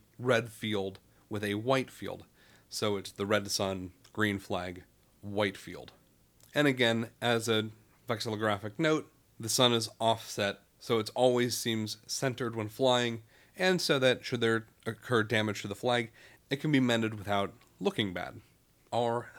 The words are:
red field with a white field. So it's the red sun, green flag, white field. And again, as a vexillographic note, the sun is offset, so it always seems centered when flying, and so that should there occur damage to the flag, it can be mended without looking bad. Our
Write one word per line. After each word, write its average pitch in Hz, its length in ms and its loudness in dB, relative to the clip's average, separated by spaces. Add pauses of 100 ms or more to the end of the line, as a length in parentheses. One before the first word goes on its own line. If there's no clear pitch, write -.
(180)
red 120 320 2
field 98 500 -4 (300)
with 104 140 -6
a 104 120 -2
white 120 360 0
field. 92 320 -12 (460)
So 107 260 -2
it's 92 160 -6
the 101 140 -6
red 101 260 0
sun, 95 400 -2 (220)
green 104 260 0
flag, 90 440 -6 (380)
white 101 360 -2
field. 76 340 -16 (640)
And 147 120 4
again, 117 420 2 (100)
as 117 280 0
a 110 220 2 (380)
vexillographic 107 680 -2
note, 156 320 0 (300)
the 113 100 -6
sun 123 240 4
is 110 160 0 (100)
offset, 107 600 0 (200)
so 117 200 0
it 107 160 -4
always 123 420 4
seems 110 480 -4
centered 123 500 -4
when 107 140 -4
flying, 120 540 2 (340)
and 185 240 2
so 147 160 2
that 127 260 4
should 120 180 -4
there 113 260 2 (180)
occur 113 380 0
damage 107 400 0
to - 40 -8
the 101 60 -6
flag, 120 380 0 (400)
it 139 60 -2
can 156 140 -2
be 139 80 6
mended 113 380 2
without 98 360 -2 (260)
looking 107 340 -2
bad. 87 280 -10 (520)
Our 117 460 -2